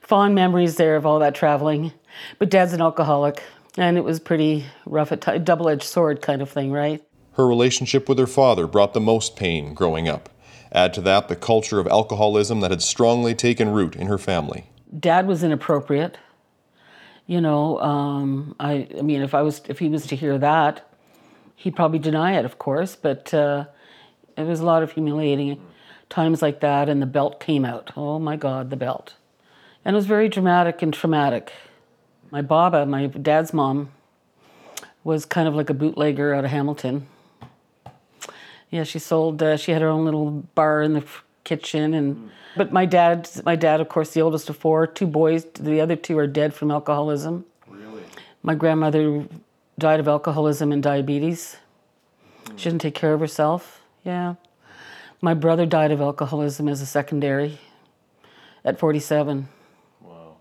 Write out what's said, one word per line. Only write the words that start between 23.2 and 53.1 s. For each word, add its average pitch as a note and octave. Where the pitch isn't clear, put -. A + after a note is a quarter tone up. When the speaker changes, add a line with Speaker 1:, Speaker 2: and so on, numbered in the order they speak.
Speaker 1:
uh, C#3+
it D#3
was E3
a E3
lot E3
of D#3
humiliating C#3+
times D#3+
like D3
that, C#3+
and C#3+
the C3
belt C#3
came C#3+
out. A#2+
Oh D3
my D#3
God, C3
the C3+
belt. B2+
And G3
it -
was G3+
very G#3+
dramatic F3
and D#3
traumatic. C#3+
My C#3+
baba, D#3+
my C#3
dad's D3+
mom, C#3
was D#3
kind E3
of D3
like D3+
a -
bootlegger D3
out C#3
of B2+
Hamilton. C#3+
Yeah, E3
she D#3
sold, D#3+
uh, D#3
she D#3
had D#3+
her D#3+
own D#3
little D3+
bar D3+
in D#3
the D3+
f-, -
kitchen, D#3
and, C#3
Speaker 2:
Mm. A2+
Speaker 1:
but G3
my F#3
dad, E3+
my E3+
dad, D#3
of D#3
course, D#3
the D#3+
oldest D#3
of D3
four, D#3+
two E3
boys, D#3+
the D3+
other E3
two D#3
are D3
dead D3+
from D3+
alcoholism. D3+
Speaker 2:
Really? A2
Speaker 1:
My E3
grandmother D#3
died D#3
of D3
alcoholism D3
and C#3+
diabetes. C#3+
Speaker 2:
Mm. -
Speaker 1:
She E3+
didn't E3+
take D3+
care D#3